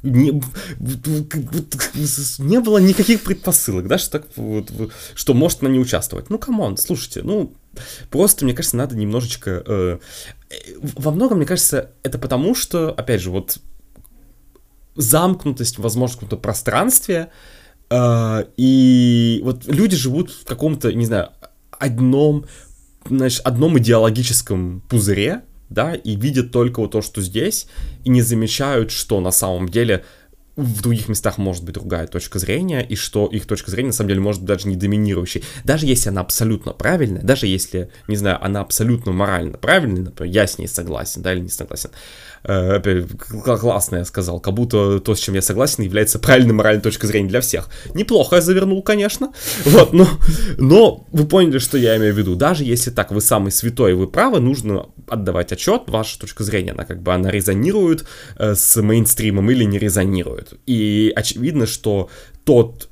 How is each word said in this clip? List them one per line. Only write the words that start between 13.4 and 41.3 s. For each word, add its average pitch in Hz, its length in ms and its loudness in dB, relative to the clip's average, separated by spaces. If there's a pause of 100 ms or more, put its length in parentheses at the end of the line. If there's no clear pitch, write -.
замкнутость, 156 840 0
возможно, 117 340 -2
в - 80 -14
каком-то 104 180 -8
пространстве, 165 880 -2 (640)
э, 117 540 2 (120)
и 123 880 6
вот 127 220 -4
люди 185 280 2
живут 135 360 -2
в - 160 -20
каком-то, 143 480 -2
не 117 100 0
знаю, 110 240 -2 (420)
одном, 135 760 2 (600)
знаешь, 131 340 0
одном 139 380 2
идеологическом 110 1120 2
пузыре, 107 540 0 (260)
да, 156 260 -2
и 110 220 -6
видят 123 360 -2
только 120 280 0
вот 104 120 -2
то, 107 100 0
что - 180 -8
здесь, 107 460 -4 (380)
и 127 40 0
не 123 140 6
замечают, 120 680 0
что - 300 -2
на 90 120 -2
самом 92 360 -2
деле 104 360 0 (500)
в 117 260 -4
других 113 280 -2
местах 104 280 -4
может 92 280 -4
быть 87 100 -10
другая 82 320 -6
точка - 320 -8
зрения, 135 440 -2
и - 120 -6
что 104 320 -2
их 101 180 -4
точка - 260 -6
зрения, 123 180 -2
на 113 40 -2
самом 104 160 -2
деле, 98 120 0
может 98 200 -2
быть 92 80 -8
даже 101 200 -2
не 95 80 -2
доминирующей. 101 680 -2 (200)
Даже 151 200 0
если 123 240 2
она 95 140 -2
абсолютно - 500 -2
правильная, 120 500 0
даже 123 240 2
если, 92 440 -4 (180)
не 104 80 -2
знаю, 101 260 -2
она 98 200 -2
абсолютно 113 500 0
морально 92 460 -2
правильная, 117 460 0
например, 87 280 -10
я 101 140 4
с - 100 -8
ней 82 100 -10
согласен, 82 540 -8
да, 92 140 -4